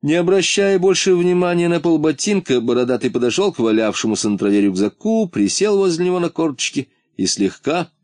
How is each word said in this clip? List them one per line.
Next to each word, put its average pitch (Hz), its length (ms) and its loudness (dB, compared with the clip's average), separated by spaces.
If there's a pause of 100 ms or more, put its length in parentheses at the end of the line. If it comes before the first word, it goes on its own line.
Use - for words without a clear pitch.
Не 147 120 -2
обращая 190 640 2
больше 185 340 2
внимания 175 540 2
на 170 140 0
Полботинка, 160 800 0
Бородатый 123 500 0
подошел 123 400 0
к - 80 -14
валявшемуся 110 680 0
на 101 80 0
траве 101 240 2
рюкзаку, 104 680 -2
присел 185 500 0
возле 180 280 0
него 180 160 -2
на 170 80 -2
корточки 143 580 -4 (300)
и 98 80 -2
слегка 139 680 -4 (120)